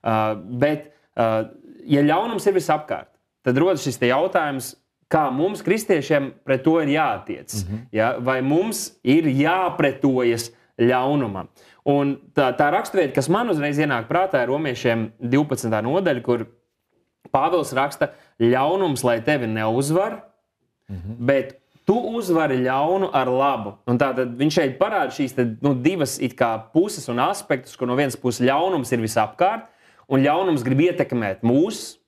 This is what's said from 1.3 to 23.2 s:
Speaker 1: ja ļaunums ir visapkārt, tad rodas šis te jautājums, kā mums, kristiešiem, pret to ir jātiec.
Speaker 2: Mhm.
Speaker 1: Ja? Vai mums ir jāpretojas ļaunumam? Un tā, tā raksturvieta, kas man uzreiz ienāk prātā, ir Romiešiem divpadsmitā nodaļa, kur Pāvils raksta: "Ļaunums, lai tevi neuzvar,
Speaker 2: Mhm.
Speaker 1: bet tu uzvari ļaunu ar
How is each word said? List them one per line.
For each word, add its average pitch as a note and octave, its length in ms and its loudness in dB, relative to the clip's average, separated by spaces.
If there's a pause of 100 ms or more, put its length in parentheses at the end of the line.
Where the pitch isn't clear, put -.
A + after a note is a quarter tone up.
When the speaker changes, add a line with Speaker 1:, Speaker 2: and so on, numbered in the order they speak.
Speaker 1:
ja C#3+ 160 4
ļaunums F#3+ 460 0
ir G3 60 2
visapkārt, D3+ 540 -2 (380)
tad B2+ 120 2
rodas E3+ 260 2
šis C3+ 140 -4
te B2 100 2
jautājums, D3 680 0 (360)
kā D3+ 200 2
mums, E3 300 -2
kristiešiem, D#3 720 0 (100)
pret C3 200 0
to D#3+ 180 4
ir D3 60 -2
jātiec. B2+ 680 -4 (100)
Speaker 2:
Mhm. G2+ 140 -8 (140)
Speaker 1:
Ja? A2 280 0
Vai C3 220 -2
mums F3 600 -2
ir D3 200 4
jāpretojas C#3 1300 0 (300)
ļaunumam? B2 680 0 (380)
Un C#3+ 320 0 (160)
tā, C#3 240 2
tā D3 160 2
raksturvieta, F#3+ 400 0
kas C3+ 160 0
man A3+ 200 2
uzreiz D3 280 -2
ienāk C3 320 0
prātā, E3+ 340 2
ir A#2+ 60 -2
Romiešiem B2 600 -2 (100)
divpadsmitā B2 640 0
nodaļa, D3 380 0
kur A#2 240 0 (840)
Pāvils D3+ 420 0
raksta: C#3 380 -2 (280)
"Ļaunums, C#3 640 2
lai A#2+ 180 2
tevi B2+ 260 0
neuzvar, C#3 720 -2 (680)
Speaker 2:
Mhm. G2 300 -12
Speaker 1:
bet C3 400 0 (260)
tu G3+ 100 4 (220)
uzvari D#3+ 460 0
ļaunu D3+ 500 0
ar C#3 140 2